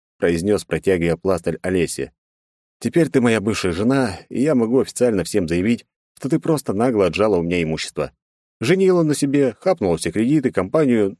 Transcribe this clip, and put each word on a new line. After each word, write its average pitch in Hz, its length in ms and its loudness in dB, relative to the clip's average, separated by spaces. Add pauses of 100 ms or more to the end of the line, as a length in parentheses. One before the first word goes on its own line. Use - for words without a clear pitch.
(200)
произнёс, 87 440 0
протягивая 82 520 0
пластырь 87 460 -2
Олесе. 82 500 -4 (640)
«Теперь 135 320 0
ты 135 100 2
моя 117 200 2
бывшая 98 320 -2
жена, 113 560 -2
и - 120 -4
я 147 140 2
могу 120 260 2
официально 110 440 0
всем 90 240 -2
заявить, 92 380 0 (300)
что - 120 -6
ты 156 100 0
просто 147 340 -2
нагло 104 340 2
отжала 95 300 2
у 85 60 2
меня 87 200 0
имущество. 78 500 -6 (480)
Женила 180 420 2
на 151 120 2
себе, 139 440 0
хапнула 107 380 0
все 82 160 -4
кредиты, 123 400 0
компанию, 110 680 0